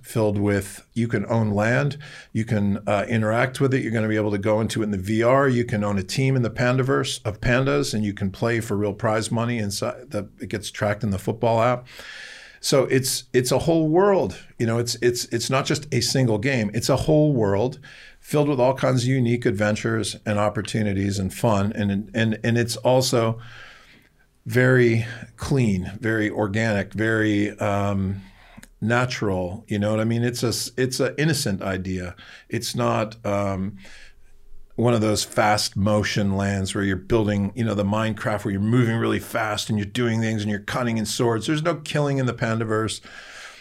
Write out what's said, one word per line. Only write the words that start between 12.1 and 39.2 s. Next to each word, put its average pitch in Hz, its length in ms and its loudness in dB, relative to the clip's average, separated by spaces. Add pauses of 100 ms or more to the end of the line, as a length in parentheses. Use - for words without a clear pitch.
So 135 240 4
it's, - 480 0
it's 131 180 2
a 127 80 4
whole 160 300 2
world, 180 480 4 (220)
you 117 80 2
know, 117 100 2
it's, 120 240 -2
it's, 123 240 2
it's 117 240 -4
not 135 160 2
just - 280 -2
a 123 60 2
single 110 380 2
game. 113 380 0
It's 113 140 0
a 139 60 4
whole 151 380 4
world 110 460 2 (400)
filled 147 280 2
with 143 120 2
all 127 160 4
kinds 127 260 2
of 120 80 0
unique 123 380 2
adventures 107 680 0 (120)
and 104 100 0
opportunities 101 800 0
and 92 160 -2
fun. 104 380 2
And, 101 420 -2
and, 110 300 0
and 117 120 2
it's 120 220 0
also 123 640 2 (1040)
very 120 640 4 (300)
clean, 104 600 0
very 110 300 0
organic, 107 640 -2
very, 104 640 2
um, 101 640 0 (580)
natural. 104 880 -2
You 104 120 -2
know 104 100 2
what 110 100 2
I 110 40 0
mean? 117 200 0
It's 120 200 -2
a 120 60 0
s-, - 280 -4
it's 127 220 0
an 123 180 0
innocent 131 460 -2
idea. 92 520 -6 (320)
It's 117 280 -6
not, 117 500 -2
um, 101 520 -2 (960)
one 117 180 2
of 110 80 2
those 107 220 2
fast 107 520 0
motion 101 600 2
lands 98 380 -2
where 101 100 -2
you're 98 120 0
building, 101 600 0
you 117 80 -2
know, 107 120 0
the 101 80 0
Minecraft 107 600 -2
where 104 60 -2
you're 95 100 -2
moving 113 360 2
really 110 220 0
fast 107 500 -4